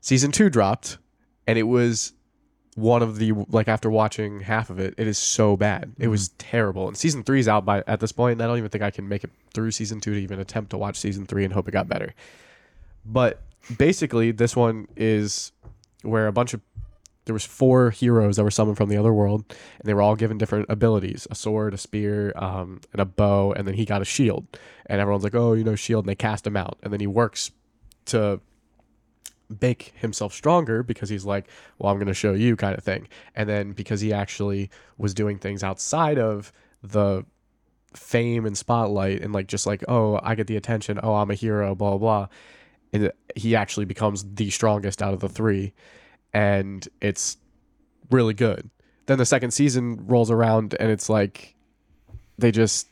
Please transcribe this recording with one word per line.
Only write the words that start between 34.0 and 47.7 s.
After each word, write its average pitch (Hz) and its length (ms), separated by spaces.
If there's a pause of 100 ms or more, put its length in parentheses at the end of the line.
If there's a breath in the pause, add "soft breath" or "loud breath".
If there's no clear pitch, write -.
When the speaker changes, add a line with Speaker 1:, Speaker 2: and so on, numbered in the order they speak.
Speaker 1:
he 107 100
actually 101 580 (280 soft breath)
was 101 160
doing 104 240
things 98 260
outside 151 540
of 107 340 (320 soft breath)
the 101 420 (720)
fame 117 500
and 101 120
spotlight 101 640
and, 104 120
like, 95 140
just - 180
like, 104 220
"Oh, 110 340
I 110 140
get 107 120
the 110 100
attention. 107 440
Oh, 107 140
I'm 104 160
a 104 40
hero, 104 400
blah, 101 160
blah, 98 60
blah." 104 300 (640 loud breath)
And 104 180 (240)
he 113 200
actually 104 300
becomes 101 400 (100)
the 101 140
strongest 104 520
out 101 120
of 92 60
the 98 100
three. 101 440 (600 soft breath)
And 98 540 (140)
it's - 360 (720)